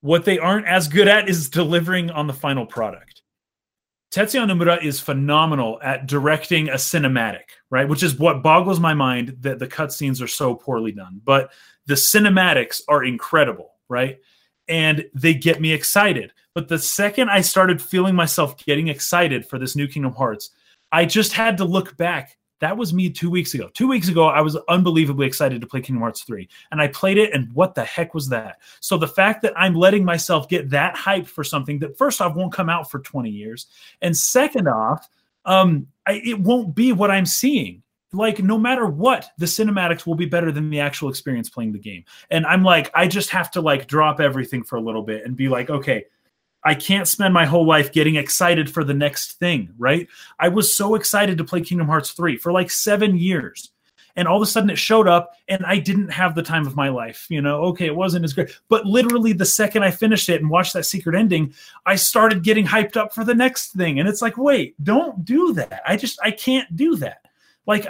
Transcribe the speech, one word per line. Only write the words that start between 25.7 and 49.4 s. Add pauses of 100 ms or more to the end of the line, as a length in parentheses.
Kingdom
Hearts
three, (240)
and
I
played
it,
and
what
the
heck
was
that? (200)
So
the
fact
that
I'm
letting
myself
get
that
hype
for
something
that,
first
off,
won't
come
out
for
twenty
years, (340)
and
second
off, (380)
um, (200)
I,
it
won't
be
what
I'm
seeing. (320)
Like,
no
matter
what,
the
cinematics
will
be
better
than
the
actual
experience
playing
the
game. (260)
And
I'm
like,
I
just
have
to,
like,
drop
everything
for
a
little
bit
and
be
like,
"Okay, (600)
I
can't
spend
my
whole
life
getting
excited
for
the
next
thing,"